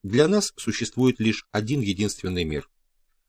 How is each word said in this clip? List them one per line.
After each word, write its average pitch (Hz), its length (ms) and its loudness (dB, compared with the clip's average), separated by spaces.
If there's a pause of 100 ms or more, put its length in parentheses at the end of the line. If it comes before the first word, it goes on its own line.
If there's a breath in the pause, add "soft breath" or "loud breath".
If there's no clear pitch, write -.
Для 127 220 4
нас 202 280 0
существует 120 600 0
лишь 110 320 0
один 110 300 -2
единственный 92 640 -2
мир. 76 260 -6 (580)